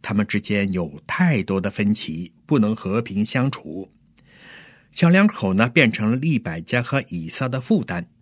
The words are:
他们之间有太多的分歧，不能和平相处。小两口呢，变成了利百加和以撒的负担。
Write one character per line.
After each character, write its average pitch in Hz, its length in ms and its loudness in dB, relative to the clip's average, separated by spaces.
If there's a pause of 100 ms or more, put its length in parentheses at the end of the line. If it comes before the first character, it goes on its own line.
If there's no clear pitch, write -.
他 - 120 -8
们 101 140 2
之 104 140 -2
间 101 320 -2
有 82 340 -6
太 156 360 2
多 95 180 -2
的 98 100 -4
分 107 240 0
歧， 82 380 -10 (140)
不 147 120 2
能 107 160 2
和 104 260 -4
平 104 240 -2
相 131 260 -2
处。 87 400 -12 (1000)
小 - 180 4
两 190 180 6
口 95 280 0
呢， 113 140 4
变 120 240 4
成 107 180 0
了 123 60 2
利 143 220 0
百 82 220 -8
加 123 220 -2
和 139 260 -2
以 82 200 -8
撒 131 200 -6
的 127 120 -4
负 160 240 0
担。 175 240 -8 (140)